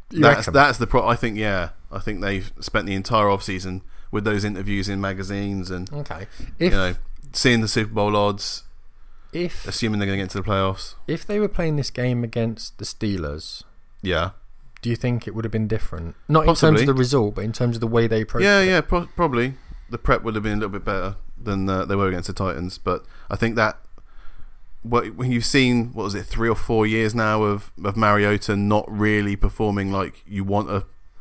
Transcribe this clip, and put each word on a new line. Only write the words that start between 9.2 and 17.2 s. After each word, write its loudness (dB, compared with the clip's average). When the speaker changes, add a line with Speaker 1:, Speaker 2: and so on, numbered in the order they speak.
Speaker 1:
if, -4
Speaker 2:
assuming -2
they're 0
gonna 0
get -2
into -6
the -4
playoffs. 0
Speaker 1:
if -4
they -2
were 2
playing 2
this -2
game 0
against -4
the -10
Steelers, -6
Speaker 2:
Yeah. 0
Speaker 1:
do -2
you 0
think -2
it -10
would -6
have -4
been 0
different? -2
Not 6
in 2
Speaker 2:
Possibly. 6
Speaker 1:
terms 6
of 4
the 4
result, 2